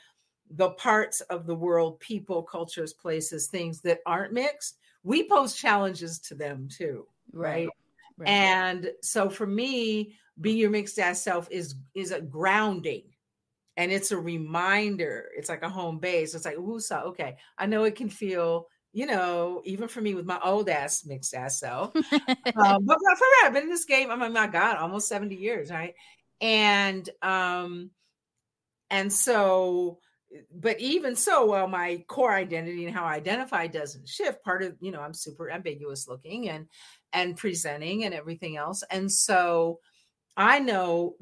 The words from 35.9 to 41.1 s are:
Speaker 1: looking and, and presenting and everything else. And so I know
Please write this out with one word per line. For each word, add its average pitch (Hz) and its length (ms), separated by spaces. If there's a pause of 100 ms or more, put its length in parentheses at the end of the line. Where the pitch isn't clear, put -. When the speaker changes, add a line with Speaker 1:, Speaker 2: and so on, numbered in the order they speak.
Speaker 1:
looking 165 420
and, 156 180 (460)
and 180 240
presenting 165 680
and 185 80
everything 160 440
else. 170 320
And 190 220
so 175 680 (560)
I 233 240
know 180 640